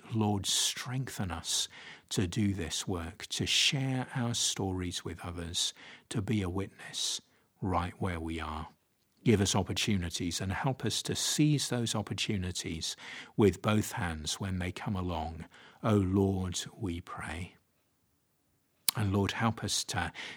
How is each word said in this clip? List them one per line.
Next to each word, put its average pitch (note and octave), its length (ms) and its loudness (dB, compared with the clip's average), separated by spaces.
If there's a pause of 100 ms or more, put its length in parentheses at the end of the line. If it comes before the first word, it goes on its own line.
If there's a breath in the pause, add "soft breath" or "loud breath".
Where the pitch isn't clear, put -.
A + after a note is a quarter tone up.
(140)
Lord, G#2 320 2
strengthen - 840 -2
us - 380 -2 (420 loud breath)
to F#2+ 180 2
do G2+ 260 2
this E2+ 320 -4
work, E2+ 440 -6
to - 160 -2
share C3 680 2
our A#2+ 180 0
stories F#2 720 -2
with F#2 200 -8
others, F2 500 -4 (360 loud breath)
to G#2+ 120 0
be G#2 180 2
a F#2 80 0
witness - 720 -4 (400 soft breath)
right F2+ 380 0
where F2 220 -2
we E2 200 -4
are. D#2 280 -6 (560)
Give G#2+ 160 8
us G2+ 160 4
opportunities F#2 840 0
and F#2+ 120 -2
help C3 320 -2
us - 180 0
to - 140 -2
seize D3 520 2
those A#2+ 280 0
opportunities F#2 1000 -2 (400 loud breath)
with G2 240 8
both G#2+ 320 2
hands D#2+ 420 -4
when F#2 260 -4
they F2+ 100 -2
come - 240 -4
along. E2 520 -4 (360 loud breath)
O A2 120 4
Lord, F#2+ 680 4 (180)
we F2 220 -4
pray. F2 540 -8 (1400)
And G2+ 180 2
Lord, G2 200 2
help A2+ 320 0
us - 220 -2
to E2 260 -2 (240 loud breath)